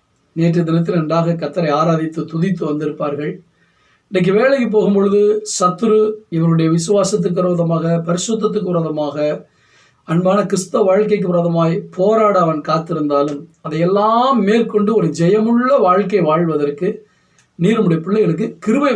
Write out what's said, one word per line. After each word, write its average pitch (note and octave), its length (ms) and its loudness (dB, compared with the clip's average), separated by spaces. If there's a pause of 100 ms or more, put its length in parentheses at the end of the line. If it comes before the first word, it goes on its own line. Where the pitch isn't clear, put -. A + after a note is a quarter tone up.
(320)
நேற்று E3 320 0
தினத்தில் E3 300 0
நன்றாக E3 380 0
கர்த்தரை D#3+ 380 -4
ஆராதித்து D#3+ 540 0
துதித்து E3 400 -2
வந்திருப்பார்கள். D3+ 760 -6 (720)
இன்னைக்கு F#3 220 2
வேலைக்கு B3 360 2
போகும்பொழுது G3+ 720 2 (200)
சத்துரு G#3+ 520 2 (160)
இவருடைய E3 420 2
விசுவாசத்துக்கு F#3 640 0
விரோதமாக, E3+ 720 0
பரிசுத்தத்துக்கு F#3+ 580 -2
விரோதமாக, D3+ 840 -4 (580)
அன்பான F#3 420 0
கிறிஸ்தவ G3 380 -2
வாழ்க்கைக்கு F#3+ 420 2
விரோதமாய் E3+ 640 0
போராட G#3 480 2
அவன் D#3+ 220 0
காத்திருந்தாலும், D3 840 -2 (160)
அதையெல்லாம் G#3 800 0
மேற்கொண்டு G#3+ 540 0
ஒரு F3 120 2
ஜெயமுள்ள A3+ 760 2
வாழ்க்கை F#3+ 400 2
வாழ்வதற்கு D#3 840 -2 (540)
நீர் G#3+ 220 2
உம்முடைய E3 240 2
பிள்ளைகளுக்கு G3 420 0 (180)
கிருபை C4 300 2